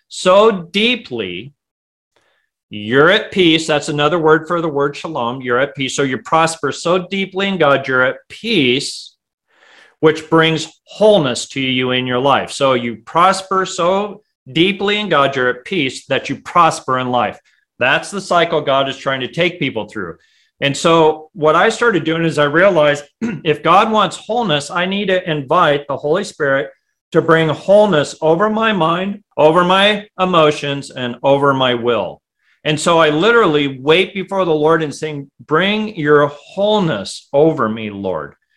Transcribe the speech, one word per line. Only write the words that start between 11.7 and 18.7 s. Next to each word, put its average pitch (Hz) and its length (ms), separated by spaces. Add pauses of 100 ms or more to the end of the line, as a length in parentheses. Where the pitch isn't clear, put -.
in 127 160
your 127 140
life. 123 300
So 135 240
you 117 220
prosper 185 720
so 190 560 (280)
deeply 196 480
in 208 100
God, 139 280
you're 127 120
at 123 160
peace 143 420
that 131 220
you 139 120
prosper 160 580
in 127 120
life. 113 280 (400)
That's 143 320
the 202 100
cycle 165 400
God 135 280